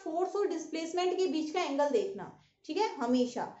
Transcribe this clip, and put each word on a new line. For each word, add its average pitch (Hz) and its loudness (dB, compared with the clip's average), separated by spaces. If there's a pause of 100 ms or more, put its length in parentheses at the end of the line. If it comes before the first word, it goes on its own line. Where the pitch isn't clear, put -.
force 339 -2
और 403 2
displacement 339 0
के 370 2
बीच 311 -2
का 359 2
angle 285 2
देखना, 196 -2 (340)
ठीक 311 -4
है। 440 4
हमेशा 247 2 (160)